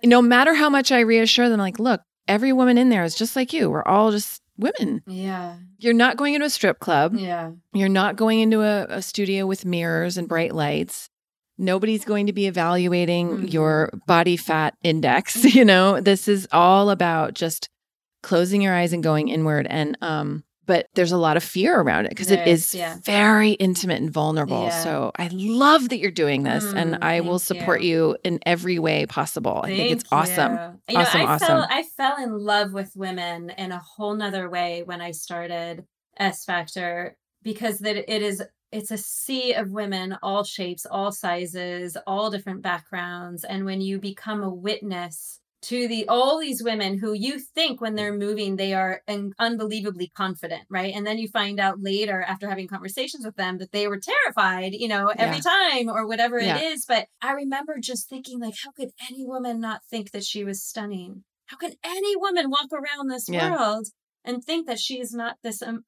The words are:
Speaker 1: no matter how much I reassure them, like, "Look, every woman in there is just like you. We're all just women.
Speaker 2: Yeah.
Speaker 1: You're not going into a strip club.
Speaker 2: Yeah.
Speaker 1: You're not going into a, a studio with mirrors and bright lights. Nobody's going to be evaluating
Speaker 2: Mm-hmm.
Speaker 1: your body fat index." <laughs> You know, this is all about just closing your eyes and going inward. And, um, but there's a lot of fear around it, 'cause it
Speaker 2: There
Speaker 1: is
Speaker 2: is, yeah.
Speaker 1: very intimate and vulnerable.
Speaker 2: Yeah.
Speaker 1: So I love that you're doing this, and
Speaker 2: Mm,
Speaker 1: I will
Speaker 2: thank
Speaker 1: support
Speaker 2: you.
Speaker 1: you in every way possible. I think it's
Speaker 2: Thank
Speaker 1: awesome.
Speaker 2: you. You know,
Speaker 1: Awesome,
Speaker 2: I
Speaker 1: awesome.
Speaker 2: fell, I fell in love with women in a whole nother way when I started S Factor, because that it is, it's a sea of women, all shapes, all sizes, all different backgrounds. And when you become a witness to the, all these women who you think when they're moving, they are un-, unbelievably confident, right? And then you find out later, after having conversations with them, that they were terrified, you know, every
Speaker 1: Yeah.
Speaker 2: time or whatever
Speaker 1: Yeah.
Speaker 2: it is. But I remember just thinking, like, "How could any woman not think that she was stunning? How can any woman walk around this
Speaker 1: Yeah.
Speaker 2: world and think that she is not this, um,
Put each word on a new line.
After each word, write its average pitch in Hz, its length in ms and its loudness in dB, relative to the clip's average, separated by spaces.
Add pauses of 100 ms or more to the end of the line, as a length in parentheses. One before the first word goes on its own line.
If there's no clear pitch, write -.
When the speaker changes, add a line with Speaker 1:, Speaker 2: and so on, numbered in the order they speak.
Speaker 1:
no 240 180 10
matter 247 340 8
how 302 140 4
much 277 220 4
I 254 80 6
reassure 226 500 6
them, 226 100 2
like, 190 200 -2
"Look, 226 220 2 (260)
every 214 240 4
woman 254 260 6
in 254 120 8
there 208 160 6
is 165 100 -4
just 226 220 -4
like 254 160 -2
you. 277 160 2
We're 151 160 -2
all 214 260 6
just 208 300 -4 (160)
women. 196 500 -2
Speaker 2:
Yeah. 185 480 -8 (220)
Speaker 1:
You're 233 160 2
not 240 240 4
going 285 160 0
into 294 140 0
a - 20 0
strip 269 300 0
club. 165 360 2
Speaker 2:
Yeah. 175 360 -6 (220)
Speaker 1:
You're 196 140 2
not 190 300 2
going 220 240 4
into 220 200 4
a, 208 280 2
a - 120 -6
studio 196 440 -2
with 190 180 -2
mirrors 170 540 -2
and 175 100 -6
bright 165 260 0
lights. 151 560 -2 (500)
Nobody's 190 460 0
going 208 220 0
to 202 60 0
be 196 140 0
evaluating 175 840 2
Speaker 2:
Mm-hmm. 190 160 -4
Speaker 1:
your 156 460 2 (160)
body 175 280 6
fat 156 380 0 (100)
index." 160 600 2
<laughs> 247 100 8
You 262 80 12
know, 190 380 8
this 190 260 4
is 196 240 2
all 185 380 8
about 170 460 2
just - 340 -4 (540)
closing 185 380 4
your 196 120 4
eyes 175 200 2
and 170 100 -2
going 151 260 2
inward. 156 400 0
And, 151 320 -2
um, 151 420 -4 (220)
but 175 300 2
there's 175 180 4
a 180 40 2
lot 165 200 4
of 170 80 0
fear 233 340 2
around 101 280 2
it, - 100 -6
'cause 185 120 -6
it 196 80 6
Speaker 2:
There 170 120 2
Speaker 1:
is 170 240 4
Speaker 2:
is, - 20 -4
yeah. 170 300 -6
Speaker 1:
very 214 460 6
intimate 185 500 0
and 156 100 -4
vulnerable. 151 540 0
Speaker 2:
Yeah. 165 180 -2
Speaker 1:
So 147 340 -2
I 175 140 -6
love 247 580 4
that 247 100 -2
you're 196 120 -2
doing 143 320 2
this, 131 220 0
and 165 300 -2
Speaker 2:
Mm, 170 80 -4
Speaker 1:
I 170 180 2
will 175 180 0
Speaker 2:
thank 180 220 -4
Speaker 1:
support 175 220 2
Speaker 2:
you. 165 260 4
Speaker 1:
you 131 160 -2
in 175 200 0
every 175 320 0
way 156 280 0
possible. - 580 -4
I - 60 -4
think 214 220 0
it's 240 120 -2
Speaker 2:
Thank - 260 2
Speaker 1:
awesome. 170 240 0
Speaker 2:
you. 170 260 -10 (100)
You 220 60 -2
know, 175 60 6
Speaker 1:
Awesome, - 200 2
Speaker 2:
I - 20 2
Speaker 1:
awesome. 151 240 2
Speaker 2:
fell, 330 220 2
I 277 140 0 (120)
fell 269 260 0
in 226 160 -6
love 208 360 0
with 196 240 -8
women 175 540 -8
in 185 200 -10
a 180 80 -10
whole 208 340 -8
nother 196 360 -4
way 175 340 -4
when 175 160 -10
I 170 120 -10
started 170 720 -10 (320)
S 190 260 -2
Factor, 175 720 -6 (280)
because 214 360 -6
that 208 160 -4 (180)
it 214 80 -2
is, 196 220 -4 (300)
it's 214 180 -8
a 214 60 -6
sea 254 560 -6
of 196 180 -4
women, 190 500 -6
all 196 220 -2
shapes, 180 420 -8
all 196 280 -4
sizes, 180 840 -6 (100)
all 202 240 -4
different 196 320 -8
backgrounds. 175 840 -10
And 196 180 -8
when 190 160 -4
you 196 200 -4
become 202 440 -8
a 190 100 -4
witness 180 880 -10 (240)
to 247 240 -4
the, 220 200 -4
all 262 320 2
these 277 240 -6
women 202 360 -4
who 214 140 -4
you 254 260 -4
think 277 420 -6
when 220 140 -6
they're 208 200 -4
moving, 202 420 -4
they 196 180 -2
are 190 320 -2
un-, 202 320 -8
unbelievably 214 760 -6
confident, 175 540 -8
right? 190 240 -6
And 202 120 -8
then 214 120 -4
you 226 100 -6
find 202 320 -4
out 190 220 0
later, 196 400 -2
after 190 260 -8
having 190 200 -8
conversations 208 580 -10
with 220 120 -12
them, 185 200 -4
that 185 140 -12
they 208 160 -2
were 202 120 -4
terrified, 196 760 -2
you 226 140 -6
know, 202 200 -2 (100)
every 226 200 0
Speaker 1:
Yeah. 151 40 -6
Speaker 2:
time 320 480 0
or 220 160 -4
whatever 233 340 -2
Speaker 1:
Yeah. 190 180 0
Speaker 2:
it 302 60 -2 (100)
is. 285 120 -8
But 233 220 0 (160)
I 254 100 -2
remember 285 480 -6
just 247 260 -8
thinking, 262 320 -14
like, 226 140 -10 (100)
"How 277 80 -16
could 269 180 -12 (200)
any 262 160 -14
woman 247 340 -8
not 220 300 -8
think 214 220 -10
that 202 120 -10
she 208 200 -8
was 196 200 -8
stunning? 196 600 -12 (240)
How 269 100 -20
can 339 160 -8 (100)
any 392 320 -4
woman 359 360 -2
walk 277 200 -4
around 285 360 -8
this 254 200 -8
Speaker 1:
Yeah. 180 240 -2
Speaker 2:
world 226 360 -2 (360)
and 247 200 -8
think 330 240 -6
that 233 120 -6
she 254 200 -6
is 233 120 -10
not 233 300 -10
this, 226 220 -10
um, 226 240 -10